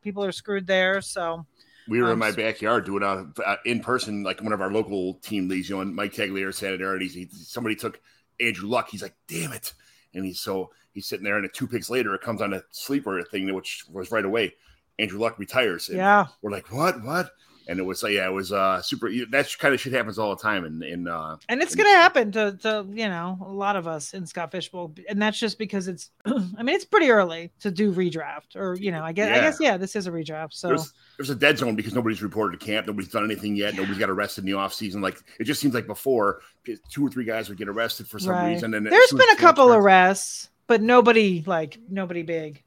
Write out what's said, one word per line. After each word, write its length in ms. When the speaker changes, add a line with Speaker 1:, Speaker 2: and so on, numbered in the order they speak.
Speaker 1:
people 220
are 80
screwed 360
there. 340
So 420
Speaker 2:
We 160
were 60
in 40
Speaker 1:
Um, 60
Speaker 2:
my 80
Speaker 1:
s- 80
Speaker 2:
backyard 500
doing 160
a, 240
uh, 120
in 140
person, 420
like, 220
one 100
of 80
our 100
local 440
team 340
leagues, 200
you 60
know, 60
and 140
Mike 180
Tagliere 400
sat 200
in 60
there, 140
and 80
he's, 140
he, 160
somebody 440
took 240
Andrew 300
Luck. 220
He's 100
like, 140
"Damn 260
it." 200
And 100
he's 160
so, 300
he's 160
sitting 160
there, 140
and 140
two 160
picks 220
later, 240
it 80
comes 220
on 100
a 160
sleeper 540
thing, 320
which 360
was 200
right 120
away. 300
Andrew 180
Luck 220
retires. 500
And 80
Speaker 1:
Yeah. 300
Speaker 2:
we're 80
like, 200
"What? 320
What?" 280
And 120
it 40
was, 180
yeah, 240
it 80
was, 180
uh, 300
super. 280
You, 180
that 200
kind 160
of 40
shit 140
happens 240
all 180
the 60
time. 240
In, 160
in, 260
uh, 300
Speaker 1:
And 120
it's 120
Speaker 2:
in 40
Speaker 1:
gonna 140
happen 400
to, 320
to, 260
you 180
know, 380
a 60
lot 240
of 100
us 300
in 100
Scott 240
Fishbowl. 460
And 140
that's 180
just 200
because 280
it's, 300
<clears throat> 80
I 380
mean, 120
it's 100
pretty 260
early 480
to 100
do 240
redraft, 640
or, 180
you 180
know, 120
I 80
guess, 180
I 60
Speaker 2:
Yeah. 60
Speaker 1:
guess, 200
yeah, 160
this 180
is 120
a 40
redraft. 420
So 160
Speaker 2:
There's, 240
there's 120
a 60
dead 240
zone 160
because 180
nobody's 300
reported 360
to 60
camp. 220
Nobody's 240
done 120
anything 320
yet. 200
Nobody's 240
got 100
arrested 360
in 60
the 60
offseason. 460
Like, 160
it 40
just 180
seems 140
like 100
before, 560
p-, 140
two 160
or 60
three 140
guys 240
would 100
get 100
arrested 380
for 100
some 140
Speaker 1:
Right. 220
Speaker 2:
reason. 200
And 140
Speaker 1:
There's 160
Speaker 2:
as 80
soon 80
Speaker 1:
been 100
Speaker 2:
as 80
Speaker 1:
a 20
couple 260
Speaker 2:
camp 80
starts 120
Speaker 1:
arrests, 640
but 160
nobody, 640
like, 320
nobody 360
big. 440